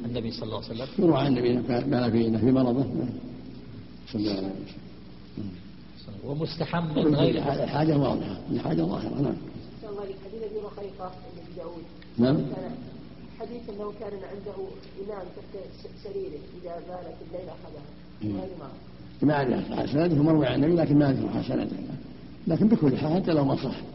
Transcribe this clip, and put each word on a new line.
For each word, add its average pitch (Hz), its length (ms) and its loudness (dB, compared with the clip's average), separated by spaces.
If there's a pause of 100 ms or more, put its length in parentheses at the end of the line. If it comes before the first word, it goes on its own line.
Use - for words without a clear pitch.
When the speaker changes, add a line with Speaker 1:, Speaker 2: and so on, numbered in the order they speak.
Speaker 1:
النبي 117 260 -2
صلى 117 120 -8
الله 110 140 -4
عليه 101 100 -6
وسلم. 117 200 -6 (120)
Speaker 2:
يروى 165 200 8
عن 139 80 4
النبي 123 240 4
أنه 123 100 4
بال 120 520 2
في 113 160 6
إناء 110 120 4
في 127 120 8
مرضه. 127 320 6
نعم. - 240 -2 (1040)
صلى 110 80 -2
الله 104 120 2
عليه 95 80 -2
وسلم. 95 140 -4 (1700)
Speaker 1:
ومستحم 156 600 -2
من 156 140 0
Speaker 2:
ومن 151 160 6
Speaker 1:
غير 147 280 4
Speaker 2:
حاجة، 135 240 0
حاجة 151 300 4
واضحة، 110 440 0 (100)
من 120 100 0
حاجة 165 220 0
ظاهرة. 127 400 -2
نعم. - 140 0 (400)
Speaker 3:
أحسن 214 120 -12
الله 202 160 -6
إليك. 190 200 -8
حديث 220 180 -10
أبي 214 220 -6
رقيقة 190 440 -10
بن 175 340 -14
أبي - 140 -14
داود. 165 260 -10 (360)
Speaker 2:
نعم. 131 180 6
Speaker 3:
كان - 380 -4 (640)
حديث 233 280 -10
أنه 208 320 -8
كان 208 120 -8
عنده 196 420 -10 (500)
إمام 202 220 -8 (100)
تحت 190 280 -12 (180)
س-، - 220 -16
سريره 185 340 -6 (240)
إذا 170 120 -8
بال 170 440 -10
في 180 80 -14
الليل 180 220 -8
أخذها. 156 340 -14 (400)
Speaker 2:
مم. 202 140 -2
Speaker 3:
وهذا 185 140 -6 (100)
ما - 680 -4
Speaker 2:
ما 151 80 8
أعرف 117 380 2
حسناته 147 500 4
مروي 156 240 8
عن 131 180 4
النبي 170 160 6
لكن 147 180 6
ما 147 80 8
أعرف 117 300 2
حسناته. 127 400 0 (680)
لكن 175 220 6
بكل 147 280 6
حال 156 260 2
حتى 175 100 2
لو 147 120 6
ما 135 120 4
صح - 240 -4 (140)